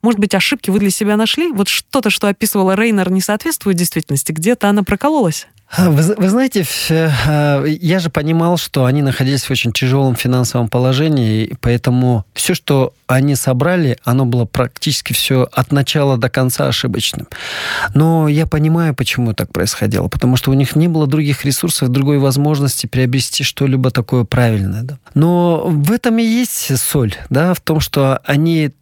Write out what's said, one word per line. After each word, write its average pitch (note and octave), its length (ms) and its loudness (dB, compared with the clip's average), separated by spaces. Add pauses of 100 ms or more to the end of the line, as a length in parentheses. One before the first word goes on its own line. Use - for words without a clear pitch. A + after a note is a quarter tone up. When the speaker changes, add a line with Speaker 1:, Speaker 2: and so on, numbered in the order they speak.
Speaker 1:
может A3 180 0
быть, G3+ 160 0
ошибки G3 360 -2
вы G3+ 80 2
для G3+ 100 2
себя G#3 260 0
нашли? C#4 380 0
Вот G3 160 0
что-то, - 400 -2
что G3+ 180 -2
описывала F#3+ 480 0
Рейнер, G#3 340 0
не F#3+ 120 2
соответствует G#3 560 -2
действительности? D#3+ 560 -2
Где-то G3+ 340 0
она G3+ 160 2
прокололась? A3+ 640 0 (300)
Speaker 2:
А, F3+ 120 4
вы D#3 140 4
з-, F#3+ 120 2
вы F#3+ 140 0
знаете, A#3+ 320 0
ф-, - 300 -6
э, D3 760 2 (160)
я F3 180 0
же E3 120 -4
понимал, E3 460 0
что C3+ 280 -2
они C3+ 160 2
находились C3+ 440 0
в - 60 -6
очень A#2+ 200 -2
тяжелом C3 440 0
финансовом B2 540 0
положении, B2+ 760 2
и - 140 -10
поэтому B2 640 2 (120)
все, - 180 -2
что C3+ 400 0 (140)
они C3+ 280 2
собрали, C3+ 680 0
оно C3 240 2
было A#2+ 180 0
практически - 680 -4
все B2+ 380 0
от - 200 -2
начала C#3 480 2
до A#2+ 100 0
конца C3 380 0
ошибочным. - 580 -4 (680)
Но D#3+ 320 4
я D3+ 180 2
понимаю, D#3 480 2
почему A#2+ 400 -2
так - 180 -6
происходило, G#2 560 -2
потому B2 300 0
что C#3 140 -2
у - 20 2
них C3+ 220 0
не D#3+ 120 4
было D#3+ 200 0
других C#3+ 380 0
ресурсов, C#3+ 440 -2
другой C#3 300 2
возможности C#3 680 0
приобрести C3 560 -2
что-либо C3 480 0
такое B2 320 0
правильное, A2 600 0
да. C3+ 140 -10 (180)
Но E3+ 520 2
в D3+ 240 2
этом A#3 280 0
и A#3 40 2
есть A3+ 560 0
соль, A#2 340 0 (160)
да, E3 240 2
в - 80 -4
том, D#3 180 0
что C3+ 460 0
они D3+ 460 2 (100)